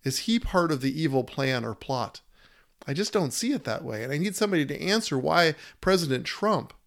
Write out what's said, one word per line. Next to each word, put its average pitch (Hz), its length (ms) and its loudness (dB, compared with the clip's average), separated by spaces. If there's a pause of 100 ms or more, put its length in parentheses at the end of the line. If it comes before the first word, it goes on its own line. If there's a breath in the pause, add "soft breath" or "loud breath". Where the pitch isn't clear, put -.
Is 135 140 -2
he 233 200 2
part 170 320 2
of 143 80 0
the 135 220 -2
evil 135 240 2
plan 131 400 -2
or 113 100 -6
plot? - 460 -4 (640 soft breath)
I 139 60 -2
just 190 180 -2
don't 165 220 0
see 240 180 -2
it 269 140 -2
that - 180 -4
way. 110 220 -6
And 135 80 -4
I 147 40 -2
need 185 200 -2
somebody 190 300 2
to 143 140 -6
answer 185 380 0
why 160 360 4 (260 loud breath)
President 165 440 2
Trump 196 480 -2 (140)